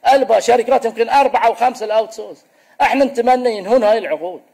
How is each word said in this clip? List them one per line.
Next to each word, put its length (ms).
ألبا 260
شركات 460
يمكن 240
أربعة 400
وخمسة 360
الأوتسورس. 600
احنا 240
نتمنى 520
ينهون 260
هاي 140
العقود. 440